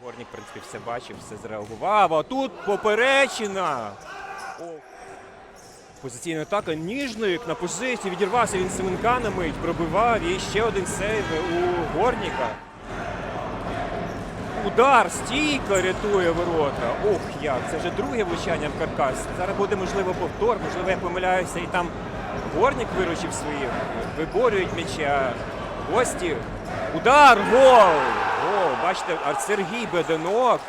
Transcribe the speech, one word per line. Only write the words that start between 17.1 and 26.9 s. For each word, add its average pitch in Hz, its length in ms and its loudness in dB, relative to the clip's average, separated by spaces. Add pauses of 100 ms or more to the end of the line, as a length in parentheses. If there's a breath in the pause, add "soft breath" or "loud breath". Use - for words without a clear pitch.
як, 143 160 0 (140)
це 160 60 -4
вже 170 120 -2
друге 233 340 -2
влучання 165 520 -2
в - 40 -6
каркас. 147 360 0 (220)
Зараз 185 200 -2
буде, 202 180 0
можливо, 185 380 -2
повтор, 190 520 0
можливо, 175 240 -4
я 185 80 2
помиляюся, 185 640 -2
і 170 120 -6
там 175 160 0 (680)
Горнік 247 300 2 (100)
виручив 170 360 -2
своїх, 143 360 -6 (480)
виборюють 190 580 0
м'яча 143 580 -2 (600)
гості. 185 420 0 (600)